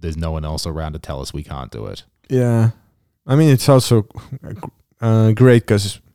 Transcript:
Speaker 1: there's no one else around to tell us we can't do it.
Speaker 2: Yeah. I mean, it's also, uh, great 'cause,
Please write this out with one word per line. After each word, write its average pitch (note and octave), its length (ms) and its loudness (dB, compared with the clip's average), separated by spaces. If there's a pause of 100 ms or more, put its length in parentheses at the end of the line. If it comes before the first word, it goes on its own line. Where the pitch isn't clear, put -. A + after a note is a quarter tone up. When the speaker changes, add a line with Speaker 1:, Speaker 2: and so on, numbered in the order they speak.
Speaker 1:
there's D#2+ 160 -8
no D#2+ 140 -6
one D#2+ 140 -8
else D#2 220 -8
around D#2+ 280 -8
to D2+ 40 -14
tell C#2+ 220 -12
us - 140 -14
we D2 80 -10
can't C2+ 280 -14
do G#1+ 160 -14
it. G1+ 180 -16 (240)
Speaker 2:
Yeah. A#2+ 420 2 (560)
I C3 100 0
mean, D#3 140 4
it's C3 180 2
also, B2 380 4 (920)
uh, A2 320 2
great A#2+ 340 6
'cause, G2+ 340 -2 (140)